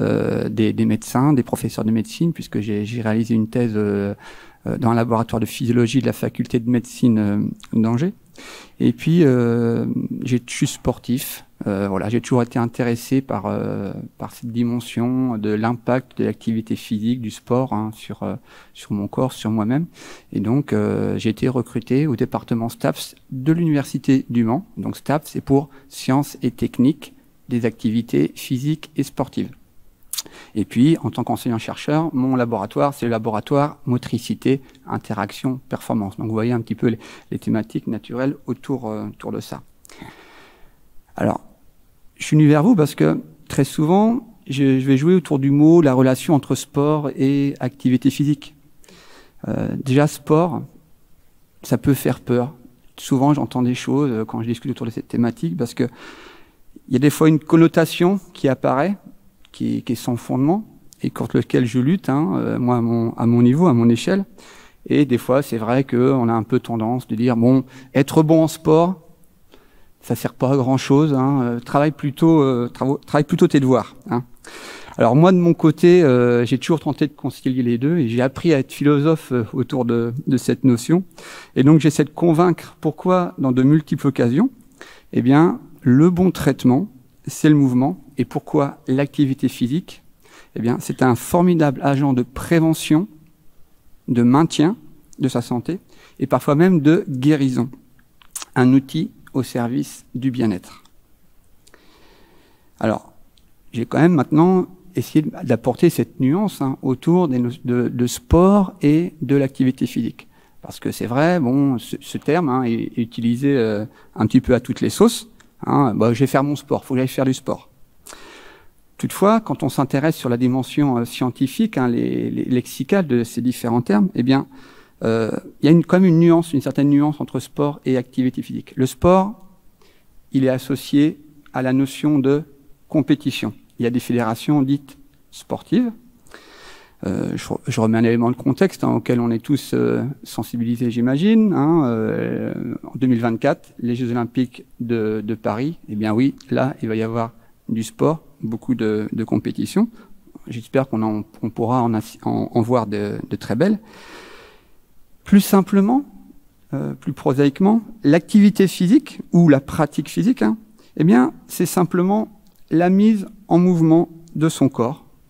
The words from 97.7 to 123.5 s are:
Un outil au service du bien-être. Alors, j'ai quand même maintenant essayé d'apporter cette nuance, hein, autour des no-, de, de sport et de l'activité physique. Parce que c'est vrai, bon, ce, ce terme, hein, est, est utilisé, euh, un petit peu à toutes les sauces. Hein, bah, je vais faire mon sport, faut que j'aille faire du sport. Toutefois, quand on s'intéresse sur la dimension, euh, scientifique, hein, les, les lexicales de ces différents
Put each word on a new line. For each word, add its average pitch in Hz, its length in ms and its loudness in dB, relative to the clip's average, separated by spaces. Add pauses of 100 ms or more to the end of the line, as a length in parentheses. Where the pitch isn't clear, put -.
Un 127 180 4
outil 135 380 0 (240)
au 127 80 -2
service 123 720 -6
du 131 160 -4
bien-être. 113 520 -4 (2000)
Alors, - 320 -4 (600)
j'ai 117 120 -4
quand - 160 -2
même 175 140 6
maintenant 170 520 2 (300)
essayé 151 280 0 (200)
d'apporter 127 460 2
cette - 280 -4
nuance, 165 440 0
hein, 135 180 -4
autour 160 480 0
des 127 100 -2
no-, 120 120 0 (160)
de, 123 220 0
de 123 180 -2
sport 190 720 2
et 156 400 2
de 135 160 0
l'activité 135 500 0
physique. - 420 -6 (340)
Parce - 180 -18
que 107 120 -6
c'est - 140 -6
vrai, 156 340 0
bon, 135 380 2
ce, - 220 -10
ce - 160 -14
terme, 156 320 -2
hein, 127 140 0
est, 117 100 -2 (240)
est 123 60 -2
utilisé, 120 520 -2
euh, 107 300 0 (320)
un 214 100 2
petit - 140 6
peu 127 140 2
à 117 60 2
toutes - 200 -8
les 110 100 0
sauces. - 380 2 (380)
Hein, 135 280 2
bah, 110 200 2
je 113 60 -2
vais 135 80 2
faire 139 160 2
mon 143 120 -2
sport, - 280 -4
faut 135 100 -6
que 127 60 0
j'aille 131 80 -2
faire 135 160 -2
du 131 100 0
sport. - 340 -8 (1300)
Toutefois, 208 440 2
quand 160 240 -6
on 143 40 0
s'intéresse 143 480 0
sur - 120 -6
la 120 80 0
dimension, 127 640 0
euh, 117 60 -2
scientifique, 135 760 -4
hein, 127 100 0
les, 120 420 -2
les 120 140 -4
lexicales 143 640 -2
de 120 160 0
ces 120 160 -8
différents 120 420 -2